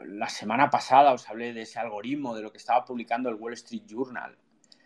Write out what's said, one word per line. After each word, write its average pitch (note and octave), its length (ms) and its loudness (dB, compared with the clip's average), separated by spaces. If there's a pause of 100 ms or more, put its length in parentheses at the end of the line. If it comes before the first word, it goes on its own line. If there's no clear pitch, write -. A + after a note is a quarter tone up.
la G#2 200 -6
semana A#2+ 400 2
pasada C3+ 460 6
os A#2+ 160 -8
hablé A#2 240 -8
de A2+ 80 -10
ese A2 160 -14
algoritmo, A#2 580 -6
de G#2+ 60 -8
lo G#2+ 100 -12
que - 60 -20
estaba B2 260 0
publicando A#2+ 460 -4
el A2 60 -4
Wall A#2 180 -10
Street A#2 320 -14
Journal. A2+ 500 -10 (500)